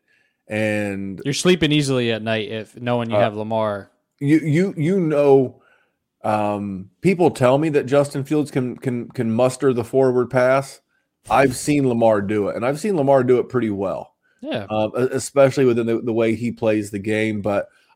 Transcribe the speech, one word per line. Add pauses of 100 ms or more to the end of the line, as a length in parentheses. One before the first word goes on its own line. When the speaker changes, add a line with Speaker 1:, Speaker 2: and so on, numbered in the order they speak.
(460)
Speaker 1:
And
Speaker 2:
You're
sleeping
easily
at
night
if
knowing
you
Speaker 1:
Uh,
Speaker 2:
have
Lamar. (300)
Speaker 1:
you,
you,
you
know, (600)
um, (100)
people
tell
me
that
Justin
Fields
can,
can,
can
muster
the
forward
pass. (480)
I've
seen
Lamar
do
it,
and
I've
seen
Lamar
do
it
pretty
well. (260)
Speaker 2:
Yeah.
Speaker 1:
Um,
e-,
especially
within
the,
the
way
he
plays
the
game.
But (280)